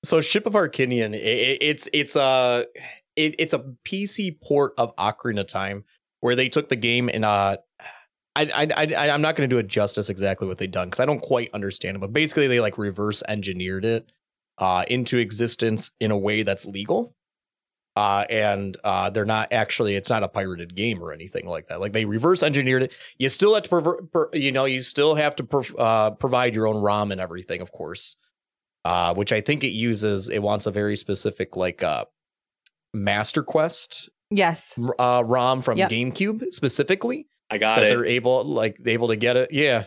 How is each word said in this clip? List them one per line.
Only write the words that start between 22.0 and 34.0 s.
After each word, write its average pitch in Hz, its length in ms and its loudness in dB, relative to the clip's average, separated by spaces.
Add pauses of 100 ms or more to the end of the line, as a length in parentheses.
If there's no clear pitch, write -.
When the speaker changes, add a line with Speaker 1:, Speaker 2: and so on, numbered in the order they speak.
Speaker 1:
reverse 131 380 2
engineered 131 400 2
it. 131 100 -2 (260)
You 135 100 0
still 208 260 6
have 214 80 2
to - 80 -12
perver-, 170 400 2
per-, 156 220 0
you 139 180 0
know, 131 140 2
you 131 180 -2
still 147 320 4
have 147 220 2
to 131 80 -6
perf-, 131 340 -2
uh, 113 320 4
provide 123 460 0
your 110 100 0
own 107 160 0
rom 104 300 2
and 95 80 -6
everything, 90 400 -8
of 87 100 -12
course. - 460 -10 (680)
Uh, 87 300 2
which 98 180 0
I 107 80 2
think 147 220 -2
it 135 60 -2
uses, 104 600 -2
it 104 120 -2
wants 104 260 0
a 101 60 -2
very 104 240 -2
specific, - 580 -4
like, 90 300 -2
uh, 71 200 0 (880)
Master 104 520 0
Quest - 640 -2 (200)